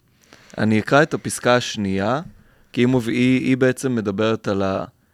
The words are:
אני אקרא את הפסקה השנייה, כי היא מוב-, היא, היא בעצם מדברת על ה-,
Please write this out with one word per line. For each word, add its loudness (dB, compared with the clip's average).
אני 2
אקרא 4
את 0
הפסקה 0
השנייה, -2
כי -2
היא 4
מוב-, 2
היא, 2
היא 0
בעצם 0
מדברת -2
על 0
ה-, -2